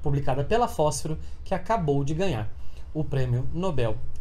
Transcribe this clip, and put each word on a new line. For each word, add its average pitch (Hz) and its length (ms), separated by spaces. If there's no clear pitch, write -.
publicada 139 420
pela 233 240
Fósforo, 156 520
que - 100
acabou 175 500
de 151 120
ganhar 156 360
o 156 80
Prêmio 123 500
Nobel 135 420